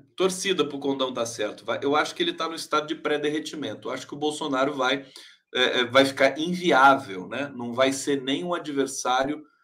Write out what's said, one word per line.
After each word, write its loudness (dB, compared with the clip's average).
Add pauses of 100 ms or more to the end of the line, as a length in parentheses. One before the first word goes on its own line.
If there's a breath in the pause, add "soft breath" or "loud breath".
(160)
Torcida 0
pro -4
Condão -2
tá -2
certo. -6
Vai, -2
eu 2
acho 0
que -4
ele 0
tá -4
no -8
estado -2
de -6
pré-derretimento. -4
Eu -4
acho -8
que -12
o -10
Bolsonaro 0
vai, 0 (480 loud breath)
é, 4
é, 2
vai 6
ficar 2
inviável, 4
né? -6
Não -8
vai 4
ser -2
nem -2
um -2
adversário -2 (200 soft breath)